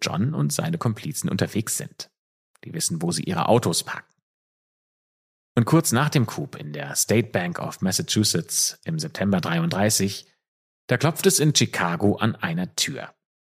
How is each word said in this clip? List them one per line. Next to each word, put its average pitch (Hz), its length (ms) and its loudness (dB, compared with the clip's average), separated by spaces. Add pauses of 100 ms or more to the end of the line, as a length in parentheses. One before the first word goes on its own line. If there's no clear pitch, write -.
John 113 320 0
und 73 180 0
seine 82 240 0
Komplizen 82 540 -2
unterwegs - 480 -2
sind. - 320 -12 (540)
Die - 100 -10
wissen, 165 260 -2
wo - 120 0
sie - 100 -4
ihre - 260 -2
Autos 101 340 2
parken. - 300 -12 (1400)
Und 120 120 4
kurz 160 260 4
nach 135 160 4
dem 127 160 2
Coup - 320 -8
in - 160 -12
der 71 220 -8
State 110 340 2
Bank 87 300 -4
of - 240 -8
Massachusetts - 1040 0
im 82 140 -4
September 95 440 0
dreiunddreißig, 90 840 0 (600)
da 127 100 2
klopft 160 300 2
es 185 140 4
in 151 140 4
Chicago 95 640 2
an - 200 0
einer 87 380 -4
Tür. - 400 -6 (360)